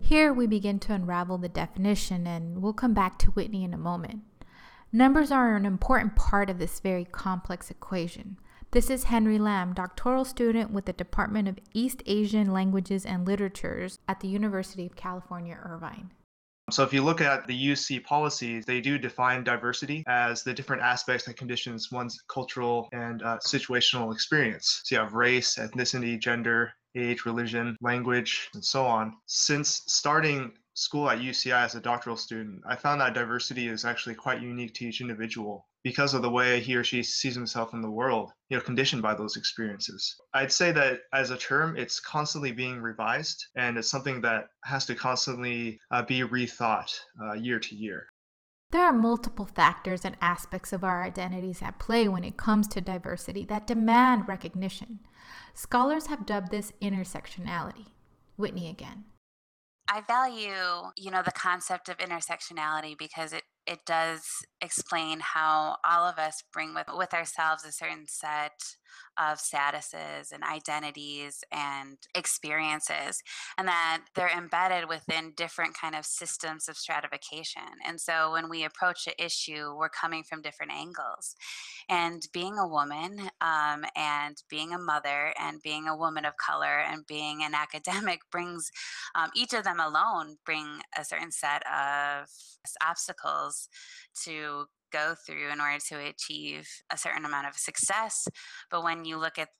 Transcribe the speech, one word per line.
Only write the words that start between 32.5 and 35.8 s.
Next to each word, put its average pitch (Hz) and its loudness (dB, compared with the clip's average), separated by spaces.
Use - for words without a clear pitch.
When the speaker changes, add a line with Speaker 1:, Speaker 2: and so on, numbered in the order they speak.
Speaker 2:
I 123 0
found 147 2
that 123 4
diversity 120 -2
is 113 -4
actually 117 -4
quite 127 -2
unique 120 -8
to 123 -6
each 110 -6
individual 110 -6